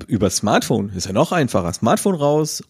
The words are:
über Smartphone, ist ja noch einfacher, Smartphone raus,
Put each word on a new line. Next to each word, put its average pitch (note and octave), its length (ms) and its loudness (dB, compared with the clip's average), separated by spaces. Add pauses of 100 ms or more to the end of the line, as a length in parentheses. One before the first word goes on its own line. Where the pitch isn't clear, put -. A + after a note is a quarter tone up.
über G2 200 2
Smartphone, G#2 600 0
ist F#2+ 180 -8
ja F#2+ 60 -6
noch A#2 180 2
einfacher, A2 420 0
Smartphone F#3+ 440 0
raus, D3+ 540 0